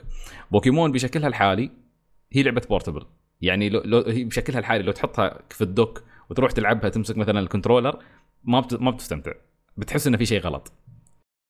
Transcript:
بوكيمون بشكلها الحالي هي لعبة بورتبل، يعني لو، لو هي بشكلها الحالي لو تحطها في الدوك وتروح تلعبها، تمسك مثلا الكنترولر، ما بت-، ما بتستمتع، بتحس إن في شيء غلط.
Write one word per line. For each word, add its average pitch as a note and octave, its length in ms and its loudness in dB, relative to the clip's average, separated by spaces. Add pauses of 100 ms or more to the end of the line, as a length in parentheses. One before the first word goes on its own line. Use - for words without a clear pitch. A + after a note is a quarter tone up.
(500)
بوكيمون C3+ 420 4
بشكلها C3 360 -2
الحالي G#2 420 2 (600)
هي C3+ 100 4
لعبة B2 280 2
بورتبل، E2+ 320 -2 (380)
يعني F#2+ 280 2
لو، G2+ 160 0
لو A2+ 220 4
هي A#2 180 -2
بشكلها B2+ 340 -4
الحالي A2 240 0
لو G2 100 -2
تحطها - 460 -2 (120)
في - 120 -4
الدوك A2 400 0 (280)
وتروح B2 220 0
تلعبها، G#2+ 380 0
تمسك G#2+ 260 -4
مثلا G#2 240 0
الكنترولر، A#2 580 0 (460)
ما B2 160 4
بت-، B2 200 -2
ما B2+ 100 2
بتستمتع، D2 420 -6 (440)
بتحس C#3 300 -2
إن B2 100 2
في A2 100 2
شيء G#2 140 2
غلط. D2+ 320 -6 (760)